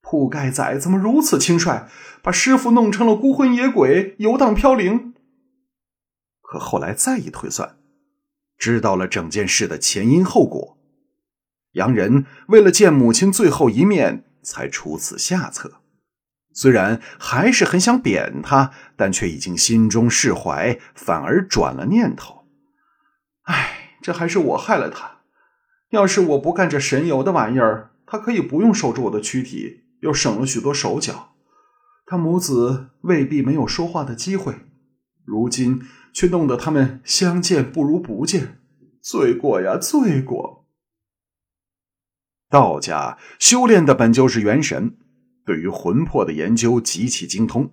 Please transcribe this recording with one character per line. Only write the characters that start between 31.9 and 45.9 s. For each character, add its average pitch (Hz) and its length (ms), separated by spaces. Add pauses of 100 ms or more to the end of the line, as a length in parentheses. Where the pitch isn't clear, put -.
他 180 120
母 170 220
子 131 520 (100)
未 147 240
必 143 160
没 139 140
有 123 120
说 170 200
话 170 160
的 123 120
机 190 220
会， - 180 (680)
如 110 240
今 127 320 (320)
却 - 140
弄 170 200
得 123 80
他 139 140
们 135 340
相 180 380
见 151 280
不 156 140
如 156 160
不 120 260
见， - 340 (420)
罪 143 320
过 110 260
呀， 95 180
罪 185 440
过。” - 460 (1800)
道 98 300
家 73 380 (220)
修 247 260
炼 208 180
的 139 120
本 117 180
就 131 140
是 117 120
元 107 220
神， 98 340 (480)
对 90 140
于 85 100
魂 110 380